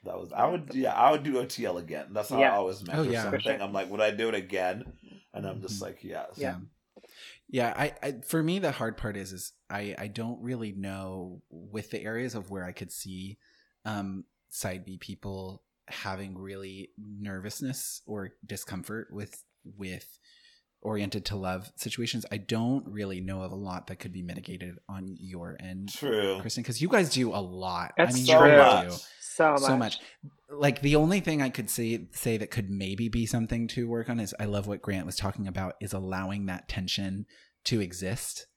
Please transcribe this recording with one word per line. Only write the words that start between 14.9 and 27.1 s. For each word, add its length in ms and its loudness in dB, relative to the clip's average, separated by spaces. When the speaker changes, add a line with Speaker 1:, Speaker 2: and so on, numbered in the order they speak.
Speaker 4:
people 640 -10
having 480 -8
really 640 -12
nervousness 1080 -8
or 280 -8
discomfort 680 -8
with, 320 -12
with 420 -10
oriented 440 -2
to 100 -4
love 400 -4
situations. 540 -4
I 60 -4
don't 500 0
really 340 -4
know 220 -4
of 100 -6
a 40 -8
lot 300 -6
that 100 -10
could 160 -10
be 100 -8
mitigated 540 -10
on 300 -10
your 400 -10
end, 320 -10
Speaker 1:
True. 500 2
Speaker 4:
Kristen, 220 -4
'cause 200 -4
you 60 2
guys 220 6